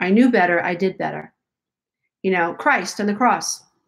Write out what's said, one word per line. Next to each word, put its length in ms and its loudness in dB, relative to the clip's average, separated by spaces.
I 80 -2
knew 200 6
better, 320 2
I 140 -4
did 220 -2
better." 360 -10
You 80 0
know, 240 0
Christ 440 -2
on 60 -4
the 100 -2
cross, 480 0